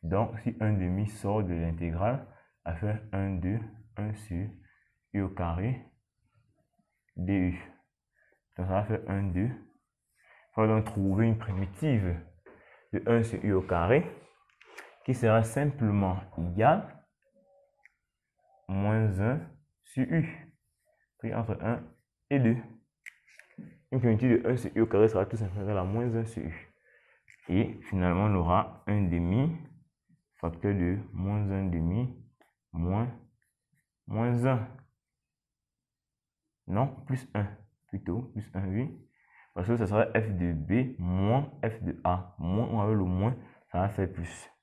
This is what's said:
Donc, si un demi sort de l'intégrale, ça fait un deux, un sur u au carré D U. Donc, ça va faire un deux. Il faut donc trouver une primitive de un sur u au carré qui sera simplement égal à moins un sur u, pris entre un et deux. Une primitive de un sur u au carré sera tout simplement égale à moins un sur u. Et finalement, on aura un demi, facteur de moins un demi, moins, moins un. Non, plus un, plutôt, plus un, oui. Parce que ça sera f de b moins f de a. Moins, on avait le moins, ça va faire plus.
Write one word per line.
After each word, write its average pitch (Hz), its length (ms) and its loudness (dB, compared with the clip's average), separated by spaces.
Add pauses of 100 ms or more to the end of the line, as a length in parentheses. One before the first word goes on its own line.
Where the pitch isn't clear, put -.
Donc, 95 380 0
si 113 180 -4
un 107 140 2
demi 95 340 0
sort 104 380 -2
de 90 100 -2
l'intégrale, 85 720 -2 (380)
ça 85 100 -6
fait 107 280 -4 (100)
un 98 240 -2
deux, 92 240 -2 (360)
un 107 180 -4
sur 90 340 -6 (640)
u 101 100 0
au 95 60 -2
carré 95 520 -2 (1300)
D 90 200 -2
U. 92 180 2 (1040)
Donc, 90 100 -6
ça 92 60 -2
va 98 100 2
faire 107 240 -4
un 98 160 -2
deux. 95 240 0
Il - 1080 -14
faut 110 120 2
donc 110 200 2
trouver 101 420 2
une 113 100 2
primitive 98 760 -2 (760)
de 98 140 -2
un 117 160 4
sur 113 200 -4
u 104 120 2
au 95 80 2
carré 95 420 2 (1000)
qui 127 80 2
sera 113 300 4
simplement 104 720 0 (180)
égal 107 480 2 (1800)
à 92 40 -4
moins 101 460 2
un 123 220 0 (420)
sur - 220 -2
u, - 420 0 (680)
pris 113 180 -6
entre 110 280 -2
un 113 180 -2 (480)
et 143 100 2
deux. 117 200 4 (1300)
Une 131 80 2
primitive 120 420 4
de - 80 0
un 127 80 2
sur 101 160 -6
u 110 80 2
au 113 40 4
carré 107 220 6
sera 98 160 2
tout 113 140 -6
simplement 101 260 -4
égale 101 140 0
à 90 60 0
moins 113 300 -2
un 113 120 -2
sur - 160 -8
u. - 320 -12 (720)
Et - 360 2
finalement, 90 400 2
on 107 100 4
aura 90 520 2
un 104 180 2
demi, 92 520 2 (800)
facteur 85 380 -2
de 90 240 2 (160)
moins 98 360 0
un 98 140 0
demi, 92 500 0 (600)
moins, 92 340 0 (960)
moins 117 380 0
un. 123 240 2 (2000)
Non, 110 220 0 (180)
plus 131 260 -4
un, 101 140 0 (420)
plutôt, 98 460 -6
plus 107 180 -10
un, 95 160 -4
oui. 113 300 -4 (560)
Parce 90 140 -4
que 117 80 4
ça 113 100 0
sera 104 200 4
f 110 240 0
de 87 240 0
b 104 440 0
moins 95 520 2 (120)
f 110 200 -4
de 90 220 -6
a. 90 340 0
Moins, 98 340 0
on 110 80 2
avait 107 140 2
le 101 100 4
moins, 95 300 2 (360)
ça 90 100 0
va 98 100 2
faire 95 200 -2
plus. - 400 -12 (120)